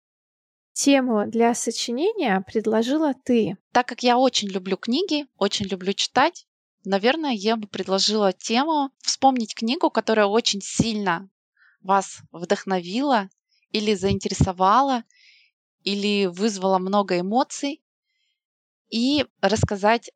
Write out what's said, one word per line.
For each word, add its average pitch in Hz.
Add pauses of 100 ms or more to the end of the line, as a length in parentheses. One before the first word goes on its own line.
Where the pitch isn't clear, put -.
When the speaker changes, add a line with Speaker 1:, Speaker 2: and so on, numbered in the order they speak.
(720)
Speaker 1:
тему 254
для 226
сочинения 247
предложила 233
ты. 233 (140)
Speaker 2:
Так 247
как 240
я 240
очень 247
люблю 185
книги, 294 (120)
очень 202
люблю 185
читать, - (360)
наверное, 247
я 220
бы 214
предложила 196
тему 277 (100)
вспомнить 254
книгу, 285
которая 214
очень 202
сильно 202 (520)
вас 190 (100)
вдохновила 196 (420)
или 214
заинтересовала, 196 (800)
или 202
вызвала 190
много 190
эмоций, 254 (1080)
и 262 (160)
рассказать 208